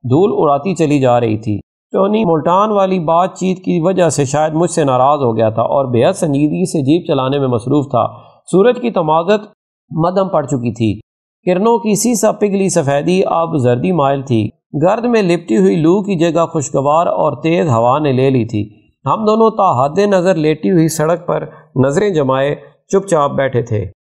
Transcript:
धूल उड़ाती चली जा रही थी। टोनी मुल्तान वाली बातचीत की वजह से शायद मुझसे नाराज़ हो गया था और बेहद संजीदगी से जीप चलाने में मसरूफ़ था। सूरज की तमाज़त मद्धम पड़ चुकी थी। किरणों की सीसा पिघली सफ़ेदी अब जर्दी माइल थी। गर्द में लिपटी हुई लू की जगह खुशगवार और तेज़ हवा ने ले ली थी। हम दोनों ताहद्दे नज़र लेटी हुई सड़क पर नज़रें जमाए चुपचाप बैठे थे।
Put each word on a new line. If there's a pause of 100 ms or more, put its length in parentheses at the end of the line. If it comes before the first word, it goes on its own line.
धूल
उड़ाती
चली
जा
रही
थी। (340)
टोनी
मुल्तान
वाली
बातचीत
की
वजह
से
शायद
मुझसे
नाराज़
हो
गया
था
और
बेहद
संजीदगी
से
जीप
चलाने
में
मसरूफ़
था। (220)
सूरज
की
तमाज़त (420)
मद्धम
पड़
चुकी
थी। (440)
किरणों
की
सीसा
पिघली
सफ़ेदी
अब
जर्दी
माइल
थी। (240)
गर्द
में
लिपटी
हुई
लू
की
जगह
खुशगवार
और
तेज़
हवा
ने
ले
ली
थी। (140)
हम
दोनों
ताहद्दे
नज़र
लेटी
हुई
सड़क
पर (260)
नज़रें
जमाए (340)
चुपचाप
बैठे
थे।